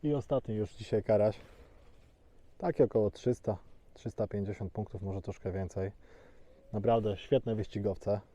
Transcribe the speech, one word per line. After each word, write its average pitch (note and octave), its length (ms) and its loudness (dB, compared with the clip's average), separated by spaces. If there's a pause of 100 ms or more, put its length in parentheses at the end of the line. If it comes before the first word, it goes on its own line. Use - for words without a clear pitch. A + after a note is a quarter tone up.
I D3 100 2
ostatni C3 400 -2
już G#2+ 200 -2
dzisiaj G#2+ 280 0
karaś. G#2+ 380 4 (1160)
Taki - 240 2
około G#2+ 280 4
trzysta, - 460 -2 (380)
trzysta G#2+ 320 -6
pięćdziesiąt G2+ 460 -4
punktów, G2+ 300 -8
może G2 200 -6
troszkę F#2+ 300 -6
więcej. F#2+ 400 -4 (800)
Naprawdę G#2+ 440 2
świetne A#2 380 0
wyścigowce. G2+ 680 -2 (140)